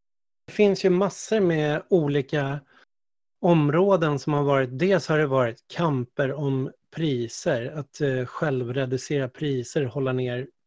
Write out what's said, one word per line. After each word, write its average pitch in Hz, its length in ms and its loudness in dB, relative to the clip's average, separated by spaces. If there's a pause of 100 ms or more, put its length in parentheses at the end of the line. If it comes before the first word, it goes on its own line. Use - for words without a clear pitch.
(480)
Det - 60 -18
finns 202 320 2
ju 190 40 6
massor 190 500 0
med 156 500 0
olika 147 680 0 (840)
områden 165 760 4
som 151 140 -2
har 143 100 2
varit, 135 360 2
dels 180 280 2
har 156 100 2
det 151 100 2
varit 131 400 0
kamper 139 680 -2
om 139 380 -2 (240)
priser, 127 760 -4
att, 151 300 -10
eh, 131 240 0
självreducera 131 1040 -4
priser, 139 560 -4
hålla 131 280 -4
ner 127 340 -4 (200)